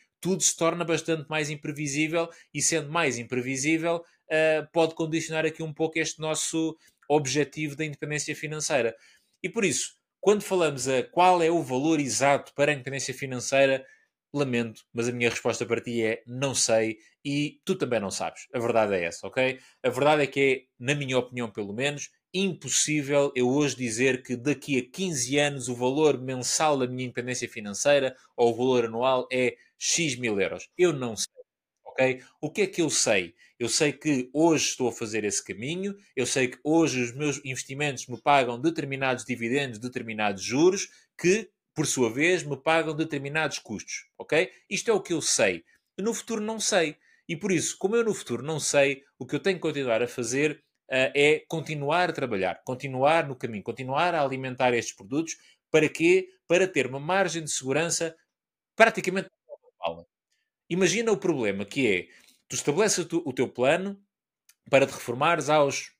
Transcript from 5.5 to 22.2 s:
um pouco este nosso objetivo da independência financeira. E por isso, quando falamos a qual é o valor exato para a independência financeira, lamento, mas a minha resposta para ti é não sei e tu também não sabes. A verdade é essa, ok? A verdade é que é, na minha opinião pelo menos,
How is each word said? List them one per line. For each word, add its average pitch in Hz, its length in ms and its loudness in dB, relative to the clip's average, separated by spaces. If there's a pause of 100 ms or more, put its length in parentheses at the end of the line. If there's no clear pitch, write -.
um 156 80 -8
pouco 160 260 -2
este 156 220 -4
nosso 160 560 -2 (320)
objetivo 143 640 0
da 151 100 -6
independência 147 520 -6
financeira. 147 580 -2 (480)
E 185 60 -4
por 220 160 -2
isso, - 300 -2 (260)
quando 208 220 4
falamos 151 440 0
a 131 160 2
qual 175 400 6
é 165 80 4
o 165 120 2
valor 143 360 2
exato 131 560 2
para 143 160 2
a 151 40 2
independência 135 380 -8
financeira, 131 720 0 (480)
lamento, 120 500 -2 (100)
mas 120 160 -2
a 123 40 -2
minha 117 160 2
resposta 113 380 -2
para 113 140 0
ti 117 240 -4
é 110 200 -2
não 127 300 -4
sei 113 440 2 (260)
e 143 400 -2
tu 190 100 0
também 123 240 -2
não 98 140 -6
sabes. - 420 -8
A 127 60 -2
verdade 113 340 2
é 87 100 0
essa, 85 220 -8
ok? 131 320 -2 (240)
A 131 60 2
verdade 143 340 2
é - 60 0
que - 120 -2
é, - 440 0
na 139 100 0
minha 131 240 -2
opinião 123 320 -4
pelo 101 220 -8
menos, 139 380 -6 (220)